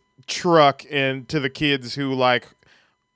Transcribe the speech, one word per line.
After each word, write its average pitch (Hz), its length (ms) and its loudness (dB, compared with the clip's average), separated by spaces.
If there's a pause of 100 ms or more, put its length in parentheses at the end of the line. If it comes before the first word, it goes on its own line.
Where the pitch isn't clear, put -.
(260)
truck 156 640 2
and 135 380 -4
to 156 120 -2
the 131 100 -4
kids 135 440 -4
who, 139 200 -6
like, 127 340 0 (680)